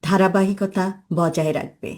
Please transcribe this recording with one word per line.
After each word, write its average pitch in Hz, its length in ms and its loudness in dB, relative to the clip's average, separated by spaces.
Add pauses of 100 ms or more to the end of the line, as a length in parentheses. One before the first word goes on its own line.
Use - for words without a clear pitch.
ধারাবাহিকতা 190 800 2 (280)
বজায় 160 400 0
রাখবে। - 440 -8